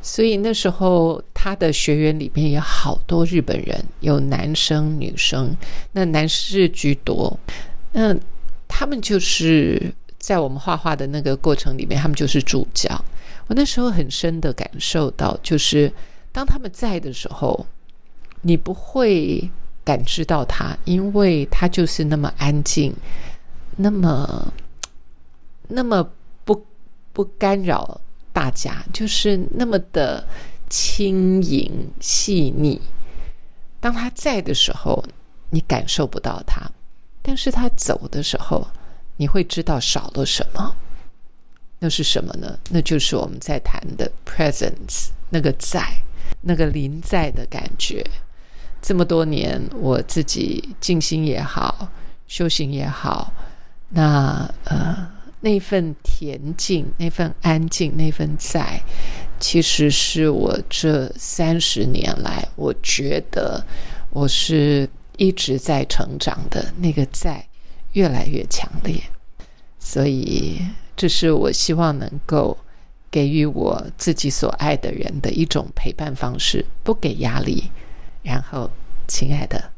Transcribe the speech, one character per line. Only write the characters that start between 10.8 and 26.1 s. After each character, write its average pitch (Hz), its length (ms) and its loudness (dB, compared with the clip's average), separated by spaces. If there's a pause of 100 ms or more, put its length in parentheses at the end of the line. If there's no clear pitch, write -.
的 135 140 -4
那 147 120 -4
个 139 160 0
过 143 200 4
程 - 200 2
里 - 80 -4
面， 139 160 2
他 151 60 2
们 151 80 4
就 147 100 0
是 135 160 4
助 127 320 4
教。 - 320 0 (440)
我 220 60 0
那 277 100 4
时 - 160 2
候 247 100 2
很 165 200 2
深 165 300 -2
的 156 120 0
感 - 260 -6
受 147 320 -2
到， - 320 -2
就 156 160 0
是 147 340 2 (380)
当 269 160 -4
他 269 120 6
们 233 140 -4
在 196 280 -2
的 135 120 -6
时 - 160 -8
候， - 380 -2 (760)
你 175 140 4
不 - 160 0
会 180 760 0 (340)
感 139 200 0
知 - 200 2
到 151 200 0
他， - 400 0
因 190 300 0
为 175 320 4
他 - 200 4
就 175 180 2
是 160 200 0
那 151 120 0
么 143 220 -2
安 147 240 2
静， 147 320 2 (840)
那 196 140 2
么， 165 600 2 (1120)
那 247 160 -4
么 202 260 0 (360)